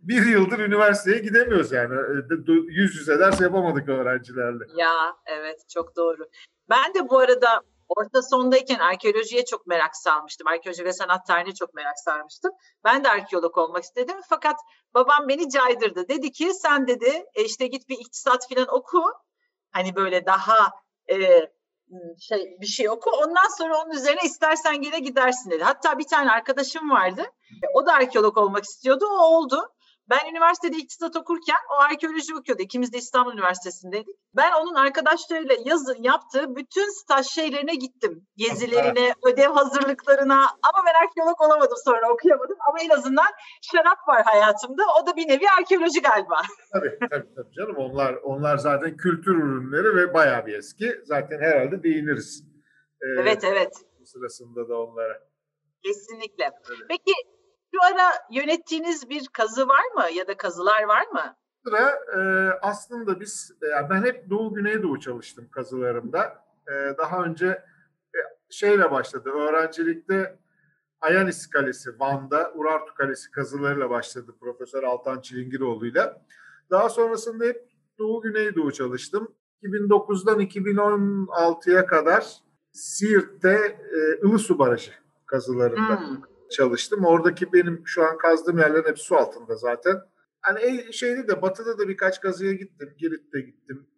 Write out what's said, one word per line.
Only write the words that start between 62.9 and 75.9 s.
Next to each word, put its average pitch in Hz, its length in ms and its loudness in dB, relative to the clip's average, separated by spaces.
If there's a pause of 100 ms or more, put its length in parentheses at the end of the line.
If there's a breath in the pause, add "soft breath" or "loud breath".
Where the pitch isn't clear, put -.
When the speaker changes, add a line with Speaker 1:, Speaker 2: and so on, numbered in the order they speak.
Speaker 1:
biz, - 320 -16 (100)
e, 147 280 -4
ben 196 140 -2
hep 247 260 -4
Doğu 214 240 -4
Güneydoğu 208 460 -4
çalıştım 120 520 -14
kazılarımda. 127 920 -6 (240)
E, 139 300 -8
daha 175 260 -4
önce, 170 220 -4
e, - 720 -10 (320)
şeyle 202 400 2
başladı, 131 400 -6
öğrencilikte 165 1080 -4 (600)
Ayanis 180 460 0
Kalesi, 131 440 -6 (100)
Van'da 139 540 -2
Urartu 156 400 -4
Kalesi 135 360 -6
kazılarıyla 139 600 -6
başladı 120 500 -8
Profesör 123 420 -10
Altan 127 380 -4
Çilingiroğlu'yla. 127 1000 -4 (480 soft breath)